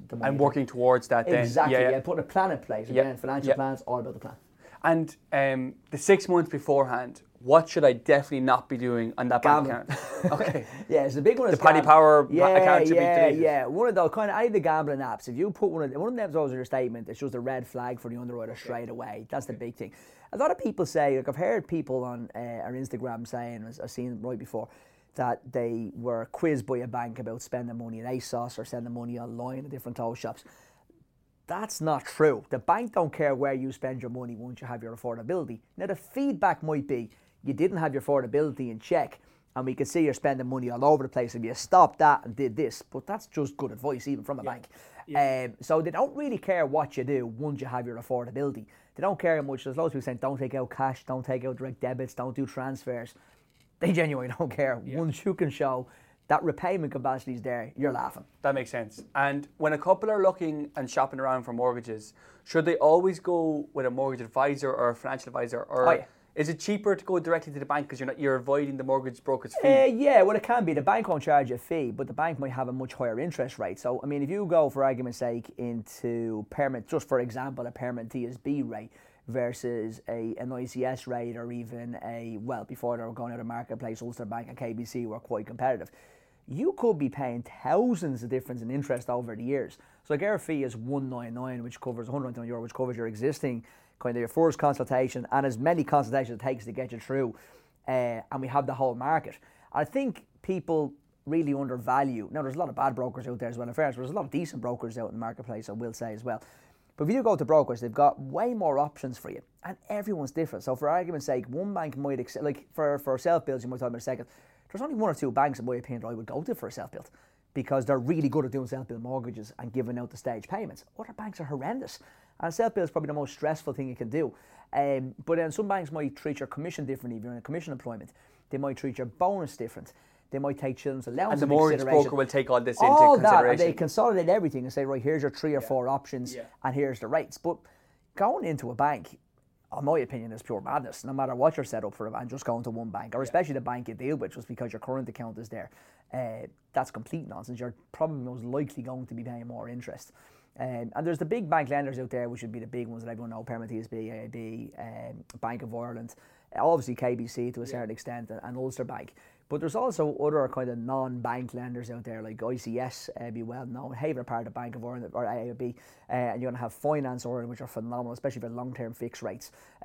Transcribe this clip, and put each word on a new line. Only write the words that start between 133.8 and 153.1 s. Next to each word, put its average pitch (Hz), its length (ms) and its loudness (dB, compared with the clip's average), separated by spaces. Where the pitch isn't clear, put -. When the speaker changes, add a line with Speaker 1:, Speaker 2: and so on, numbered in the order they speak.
Speaker 1:
everything 160 340 2
and 131 80 -8
say, 139 140 0
"Right, 135 160 -2
here's 151 180 2
your 139 100 0
three 151 240 -2
or 135 60 2
Speaker 2:
Yeah. - 80 -4
Speaker 1:
four 131 220 0
options, 127 440 -4
Speaker 2:
Yeah. 117 100 -10
Speaker 1:
and 131 100 -2
here's 139 260 0
the 113 60 -6
rates." 151 300 -2
But - 220 -4
going 233 300 2
into 127 240 -4
a 120 40 -8
bank, 139 440 -2
in 143 80 -4
my 156 140 2
opinion, 117 340 -4
is 113 80 -14
pure 101 220 -6
madness, 127 420 -6
no 135 80 -8
matter 135 220 -2
what 147 240 4
you're 131 60 -2
set 110 200 -6
up 101 100 -6
for, 107 120 -8
and 120 240 -8
just 135 160 -12
going 117 160 -2
to 120 80 -8
one 113 180 -8
bank, 104 260 -10
or 123 40 -4
Speaker 2:
Yeah. 135 60 -2
Speaker 1:
especially 156 300 0
the 135 60 -4
bank 123 280 -6
you 113 60 -8
deal 139 220 -2
with, 110 160 -6
just 117 160 -14
because 117 240 -8
your 110 80 -10
current 131 300 -6
account 113 260 -10
is 113 140 -14
there. 104 180 -10
Uh, 117 320 -6
that's 127 180 -2
complete 151 380 -8
nonsense. 113 320 -10
You're 123 140 -8
probably 151 320 -4
most 123 200 -10
likely 127 380 -4
going 127 240 -10
to 117 80 -14
be 117 100 -8
paying 120 220 -12
more 117 220 -12
interest. - 440 -14
Um, 117 360 -6
and 160 120 -4
there's 165 120 0
the 175 80 -6
big 196 220 -2
bank 151 220 2
lenders 139 280 -2
out 127 120 -8
there, 120 200 -4
which 123 120 -10
would 110 100 -10
be 120 60 -10
the 110 80 -10
big 123 200 -6
ones 113 180 -12
that 117 60 -10